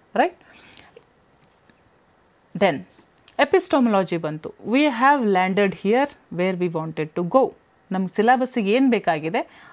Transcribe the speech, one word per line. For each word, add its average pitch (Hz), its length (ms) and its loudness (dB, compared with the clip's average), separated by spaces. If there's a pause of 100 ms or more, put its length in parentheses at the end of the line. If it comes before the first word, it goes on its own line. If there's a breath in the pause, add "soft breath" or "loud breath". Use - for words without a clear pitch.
(140)
ರೈಟ್? 320 240 -2 (2250 loud breath)
Then 180 300 0 (500)
ಎಪಿಸ್ಟೋಮೊಲಾಜಿ 233 800 0
ಬಂತು. 156 380 -10 (140)
We 254 120 2
have 269 440 2
landed 190 480 2 (140)
here 254 240 2 (260)
where 180 240 -2
we 175 120 -2
wanted 156 460 -6
to 175 120 -2
go. 262 220 2 (400)
ನಮ್ಮ 190 140 -2
ಸಿಲೆಬಸ್ಸಿಗೆ 240 640 0
ಏನ್ 262 200 4
ಬೇಕಾಗಿದೆ 175 840 -4